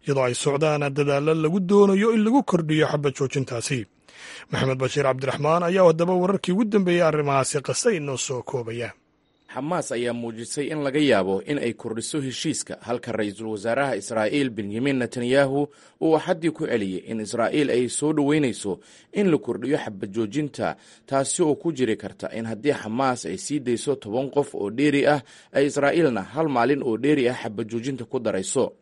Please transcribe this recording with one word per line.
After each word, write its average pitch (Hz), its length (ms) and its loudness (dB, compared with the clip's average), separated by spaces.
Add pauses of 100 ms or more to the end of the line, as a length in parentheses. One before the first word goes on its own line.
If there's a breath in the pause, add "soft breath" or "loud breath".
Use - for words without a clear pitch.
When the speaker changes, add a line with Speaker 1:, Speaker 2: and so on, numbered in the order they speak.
Speaker 1:
iyadoo 139 220 2
ay 123 80 0
socdaan 147 580 0
dadaallo 143 400 2
lagu 160 260 2
doonayo 202 520 6
in 220 140 4
lagu 233 180 4
kordhiyo 156 480 2
xabad 147 240 0
joojintaasi. 127 720 -2 (640 loud breath)
Maxamed 131 260 0
Bashiir 131 280 0
Cabdiraxmaan 135 580 2
ayaa 180 240 6
haddaba 170 260 4
wararkii 180 380 2
ugu 214 140 4
dambeeyey 180 380 2
arrimahaasi 143 580 2
qasay 190 360 0
inoo 139 200 -4
soo 127 260 -6
koobaya. 117 480 -6 (600)
Speaker 2:
Xamaas 147 380 -4
ayaa 120 220 -2
muujisay 117 600 -6
in 151 80 -4
laga 139 180 0
yaabo 98 460 4
in 147 160 -2
ay 117 120 -2
kordhiso 113 480 -6
heshiiska, - 600 -6
halka 120 300 -6
ra'iisul 107 420 -4
wasaaraha 117 420 -2
Israa'iil 110 540 0
Benjamin 113 480 -2
Netanyahu 131 680 0 (340 soft breath)
uu 160 160 4
Axaddii 165 340 0
ku 156 140 -6
celiyey 98 400 -2
in 113 160 -6
Israa'iil 117 480 0
ay 123 200 2
soo 151 240 -2
dhoweynayso 139 680 0 (340 loud breath)
in 196 160 2
la 151 80 4
kordhiyo 123 400 -4
xabad 101 320 -10
joojinta, 110 680 -4 (300 soft breath)
taasi 135 380 0
oo 151 120 2
ku - 160 -4
jiri 123 260 0
karta - 360 -10
in 113 160 -6
haddii 113 240 -2
Xamaas 120 560 -2
ay 92 80 -6
sii 143 220 -6
dayso 123 360 -2
toban 123 380 -6
qof 143 220 0
oo 101 180 -4
dheeri 139 320 2
ah, 143 160 4 (320 loud breath)
ay 143 160 2
Israa'iilna 139 520 2 (120)
hal 156 160 0
maalin 127 320 2
oo 113 160 -2
dheeri 135 320 2
ah 123 80 -4
xabad 110 320 -6
joojinta 120 400 -6
ku 131 100 -4
darayso. 104 640 -2